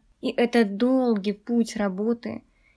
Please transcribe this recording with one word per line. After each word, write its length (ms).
И 80
это 360
долгий 680
путь 420
работы 680